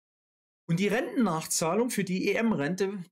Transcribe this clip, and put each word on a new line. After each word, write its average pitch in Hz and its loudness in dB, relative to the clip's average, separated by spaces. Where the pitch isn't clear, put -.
Und 165 2
die 202 2
Rentennachzahlung 208 0
für 196 -2
die 185 -2
E-M-Rente 190 0